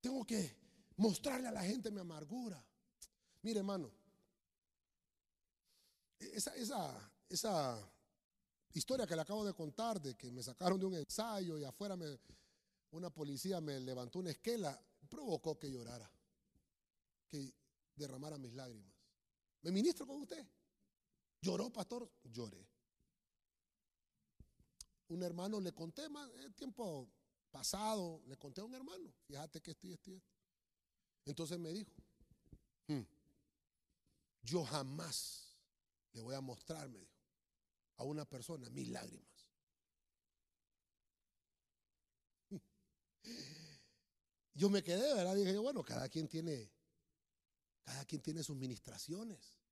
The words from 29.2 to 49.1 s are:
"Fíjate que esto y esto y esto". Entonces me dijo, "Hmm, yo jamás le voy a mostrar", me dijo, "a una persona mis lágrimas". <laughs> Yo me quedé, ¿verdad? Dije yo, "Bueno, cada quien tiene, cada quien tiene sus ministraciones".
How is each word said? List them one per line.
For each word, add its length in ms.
"Fíjate 340
que 100
esto 160
y 60
esto 160
y 60
esto". 180
Entonces 340
me 120
dijo, 200
"Hmm, 160
yo 240
jamás 880
le 80
voy 120
a 80
mostrar", 480
me 100
dijo, 140
"a 60
una 220
persona 460
mis 180
lágrimas". 580
<laughs> 1300
Yo 140
me 140
quedé, 300
¿verdad? 220
Dije 180
yo, 80
"Bueno, 220
cada 260
quien 180
tiene, 440
cada 220
quien 160
tiene 200
sus 140
ministraciones". 1000